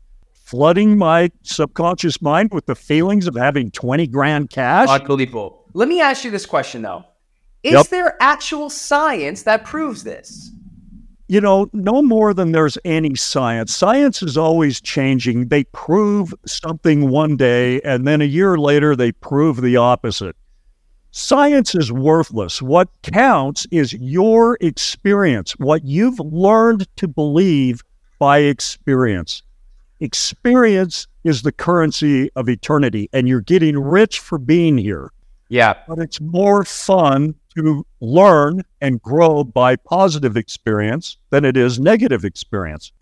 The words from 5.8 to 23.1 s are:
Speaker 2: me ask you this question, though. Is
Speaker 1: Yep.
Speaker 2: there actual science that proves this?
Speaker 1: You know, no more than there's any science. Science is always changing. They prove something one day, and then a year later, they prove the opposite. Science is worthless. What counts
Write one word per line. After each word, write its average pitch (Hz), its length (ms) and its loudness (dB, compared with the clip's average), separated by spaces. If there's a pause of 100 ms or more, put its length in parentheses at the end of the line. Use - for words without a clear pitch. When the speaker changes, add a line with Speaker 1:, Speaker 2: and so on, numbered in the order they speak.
Speaker 2:
me 349 100 0
ask 269 240 -2
you 240 80 -10
this 196 140 -8
question, 131 360 -6
though. 92 220 -12 (600)
Is 294 100 0
Speaker 1:
Yep. 285 160 6
Speaker 2:
there 359 300 -2
actual 294 520 -2
science 254 720 -4
that 220 200 0
proves 302 400 -10
this? - 480 -18 (760)
Speaker 1:
You 190 120 2
know, 202 340 2
no 214 280 0
more 220 320 2
than 175 200 0
there's 156 300 2
any 160 320 -2
science. 113 600 -4
Science 247 480 2
is 143 120 -6
always 160 460 0
changing. 123 680 -2
They 147 160 0
prove 202 680 -2 (120)
something 156 640 0
one 151 280 0
day, 123 440 2
and 131 260 -2
then 151 120 2
a 147 60 2
year 175 320 0
later, 147 380 2
they 120 160 0
prove 139 500 -2
the 123 160 2
opposite. 117 580 0 (760)
Science 285 640 0
is 143 160 -2
worthless. 131 720 -2
What 156 260 0 (140)
counts 170 640 0